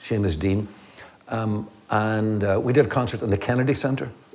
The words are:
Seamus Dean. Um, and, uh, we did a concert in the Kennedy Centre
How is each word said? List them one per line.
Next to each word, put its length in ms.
Seamus 380
Dean. 280
Um, 400
and, 520
uh, 180
we 120
did 140
a 20
concert 320
in 80
the 80
Kennedy 380
Centre 340